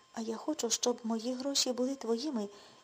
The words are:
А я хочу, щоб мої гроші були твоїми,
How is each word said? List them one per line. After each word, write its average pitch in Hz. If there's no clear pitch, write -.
А 233
я 220
хочу, 269
щоб 247
мої 226
гроші 269
були 254
твоїми, 233